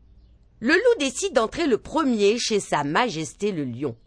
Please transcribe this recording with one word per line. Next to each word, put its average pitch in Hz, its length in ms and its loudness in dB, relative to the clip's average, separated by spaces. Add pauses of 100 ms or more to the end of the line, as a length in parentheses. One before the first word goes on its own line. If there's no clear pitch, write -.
(580)
le 247 160 2
loup 466 240 4
décide 294 340 -2
d'entrer 247 340 0
le 240 120 2
premier 240 600 2
chez 214 220 0
Sa 151 240 -2
Majesté 160 680 -2
le 160 140 -4
lion. 123 320 -6 (100)